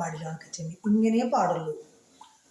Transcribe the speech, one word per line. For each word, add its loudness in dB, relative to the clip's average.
പാടില്ല -6
ഉണക്ക -12
ചെമ്മീൻ, -10
ഇങ്ങനെയേ 4
പാടുള്ളൂ. 0